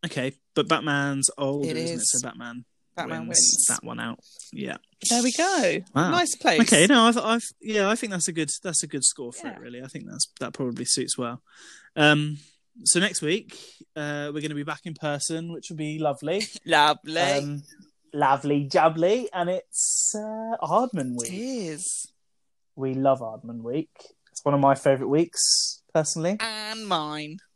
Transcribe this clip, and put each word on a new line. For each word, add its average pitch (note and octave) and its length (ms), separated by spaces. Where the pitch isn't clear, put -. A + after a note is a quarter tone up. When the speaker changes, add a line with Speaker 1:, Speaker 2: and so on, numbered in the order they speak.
Speaker 1:
Okay, C3+ 280
but C#3+ 120
Batman's C#3+ 680
old, C#3+ 280
Speaker 2:
It D#3 120
Speaker 1:
isn't E3 200
it? - 40
Speaker 2:
is. - 100
Speaker 1:
So B2 160
Batman A#2+ 380
Speaker 2:
Batman D#3+ 320
Speaker 1:
wins E3+ 120
Speaker 2:
wins. - 300
Speaker 1:
that - 140
one A#2 160
out. A#2 200
Yeah. - 260
Speaker 2:
There A#3 140
we B3 80
go. D4 480
Speaker 1:
Wow. D#3+ 160
Speaker 2:
Nice F4 240
place. E3 260
Speaker 1:
Okay, A3+ 260
no, A#3 180
I've, A#3 120
I've, A3+ 260
yeah, G#3 280
I A3 60
think A#3 160
that's F3+ 160
a F#3 60
good, D#3 160
that's F3 200
a E3 40
good C#3+ 160
score A#2+ 280
for - 160
Speaker 2:
Yeah. - 80
Speaker 1:
it, - 40
really. B2 220
I C3 60
think - 220
that's, - 180
that B2+ 140
probably B2 320
suits - 320
well. B2 240
Um, D3+ 420
so E3+ 160
next F#3+ 220
week, E3 320
uh, D3 380
we're D#3 80
gonna D3+ 140
be C#3+ 80
back D3+ 220
in E3 80
person, D#3+ 600
which - 160
will E3 80
be D#3 220
lovely. D#3 440
Speaker 2:
<laughs> - 100
Lovely. D3+ 560
Speaker 1:
Um, C#3+ 420
lovely C#3+ 520
jubbly, E3 680
and F3 160
it's, - 680
uh, A3 460
Aardman E3 560
week. B2 140
Speaker 2:
It F3+ 40
is. G3 760
Speaker 1:
We C3+ 180
love C3+ 280
Aardman A2+ 400
week. B2+ 280
It's - 120
one C#3+ 100
of C#3+ 60
my C#3 160
favourite C3+ 340
weeks, - 720
personally. D#3+ 460
Speaker 2:
And A3 480
mine. D3+ 500